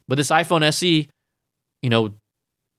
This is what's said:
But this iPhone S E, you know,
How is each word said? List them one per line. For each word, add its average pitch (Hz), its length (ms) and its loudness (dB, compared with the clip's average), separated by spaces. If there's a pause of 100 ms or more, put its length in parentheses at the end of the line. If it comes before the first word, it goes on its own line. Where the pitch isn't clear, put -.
But 127 80 -2
this 139 140 -2
iPhone 165 320 2
S 156 200 0
E, 160 280 0 (720)
you 127 80 -2
know, 113 240 0 (640)